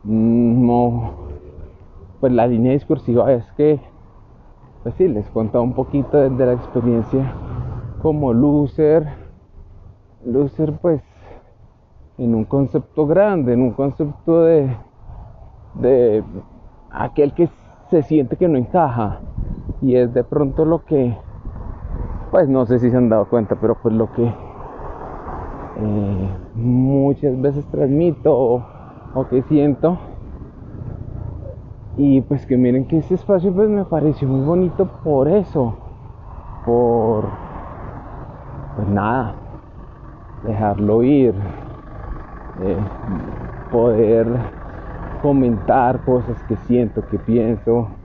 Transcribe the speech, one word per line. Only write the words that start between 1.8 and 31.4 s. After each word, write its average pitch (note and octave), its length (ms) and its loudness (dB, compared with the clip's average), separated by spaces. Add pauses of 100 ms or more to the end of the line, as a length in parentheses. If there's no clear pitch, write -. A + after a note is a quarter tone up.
pues, C3 120 2
la A#2 140 4
línea B2 260 2
discursiva B2+ 600 2
es A#2 200 0
que, D3+ 280 2 (1000)
pues A#2+ 120 -6
sí, F#3 140 2
les G#2 220 -2
contaba A2+ 340 0
un B2 80 -2
poquito C3 440 -2
de, C3+ 140 4
de B2+ 160 2
la B2 60 2
experiencia B2 840 0 (640)
como D3 320 0
loser. D3 760 4 (1160)
Loser, C#3+ 500 0
pues, D#3 280 0 (1160)
en A#2+ 160 0
un A2 100 0
concepto C#3+ 640 0
grande, E3+ 440 4
en A#2+ 100 4
un B2 100 2
concepto D3 680 0
de, D#3 280 4 (1040)
de A#2+ 480 4 (680)
aquel C#3+ 400 0
que E3+ 160 2 (420)
se D#3+ 120 4
siente D3 340 2
que F#3 100 2
no D#3 100 4
encaja. A#2 640 0 (640)
Y B2+ 140 4
es B2 180 2
de B2 80 2
pronto C#3+ 420 0
lo D#3+ 200 2
que, B2 320 0 (1120)
pues, F3 180 4
no C3 180 4
sé B2 120 2
si B2 100 2
se A#2+ 80 2
han B2 120 4
dado G#2+ 200 4
cuenta, G#2+ 320 0
pero A2 220 2
pues A2+ 140 2
lo A2 160 0
que, A#2 200 0 (1500)
eh, G2+ 500 -2 (260)
muchas C3+ 840 2
veces C#3 280 -2
transmito D3 680 2
o, B2 300 2 (500)
o C3 140 -2
que C3 140 2
siento. D3 560 2 (2000)